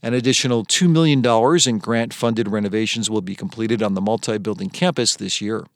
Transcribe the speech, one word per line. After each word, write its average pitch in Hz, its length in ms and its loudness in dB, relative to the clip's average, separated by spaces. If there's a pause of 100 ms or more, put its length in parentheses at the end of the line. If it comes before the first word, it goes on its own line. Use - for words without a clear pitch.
An 117 100 -2
additional 123 540 2
two - 200 2
million 160 360 4
dollars 120 440 4
in 117 120 0
grant-funded 117 680 -2
renovations 104 600 -2
will 107 140 -2
be 95 120 -8
completed 110 480 -4
on 101 120 0
the 95 80 -2
multi-building 107 680 -2
campus 156 480 0
this - 240 -6
year. 107 240 -6 (120)